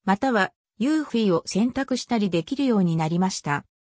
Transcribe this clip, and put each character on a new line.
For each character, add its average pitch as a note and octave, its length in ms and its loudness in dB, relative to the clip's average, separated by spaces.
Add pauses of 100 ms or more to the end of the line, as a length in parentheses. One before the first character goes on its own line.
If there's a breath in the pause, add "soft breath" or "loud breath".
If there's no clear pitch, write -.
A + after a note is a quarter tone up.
ま A3+ 100 4
た C4+ 160 -2
は G3+ 200 0 (260)
ユ D4+ 240 0
ー - 20 -8
フ A#3+ 140 -4
ィ A3 80 2
ー F3+ 100 4
を - 80 -2
選 A3+ 260 0
択 C4 280 -4
し - 80 -10
た A#3+ 100 -2
り G#3 140 0
で E3 140 0
き C4+ 120 -8
る C#4+ 80 -2
よ A#3+ 140 2
う F#3+ 40 4
に E3+ 140 2
な D#3+ 120 0
り E3+ 100 0
ま F#3 100 2
し - 140 -6
た。 C#3+ 240 -4 (280)